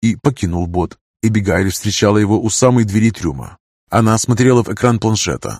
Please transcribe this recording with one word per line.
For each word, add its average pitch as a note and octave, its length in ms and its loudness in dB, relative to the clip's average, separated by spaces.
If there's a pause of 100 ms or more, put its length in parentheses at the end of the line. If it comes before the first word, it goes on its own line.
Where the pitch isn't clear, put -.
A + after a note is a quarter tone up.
и A2 140 0
покинул F2 520 -2
бот. F2 300 -4 (240)
Эбигайль G2 480 0
встречала G#2 480 0
его G#2 240 2
у G#2+ 80 -2
самой B2 360 2
двери G#2+ 260 2
трюма. C#2 460 -8 (320)
Она A2 280 2
смотрела B2 460 2
в - 60 -6
экран A#2 300 0
планшета, E2 600 -4